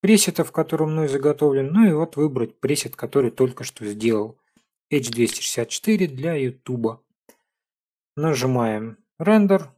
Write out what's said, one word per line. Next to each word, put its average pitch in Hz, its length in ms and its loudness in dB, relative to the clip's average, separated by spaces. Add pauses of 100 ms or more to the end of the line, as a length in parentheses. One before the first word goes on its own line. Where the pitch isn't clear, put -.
пресетов, 190 500 2
которые 156 360 -2
мной 156 200 -2
заготовлен, 139 640 0
ну 214 160 6
и 170 60 4
вот 156 220 -2
выбрать 135 440 -2
пресет, 139 360 -4
который 123 360 -2
только 127 320 -2
что - 220 -14
сделал. 107 520 -2 (540)
H 131 180 -2
двести 117 320 -2
шестьдесят - 280 -6
четыре 196 380 0
для 147 280 -6
YouTube. 123 640 -6 (1120)
Нажимаем 123 840 -2 (200)
рендер. 196 600 2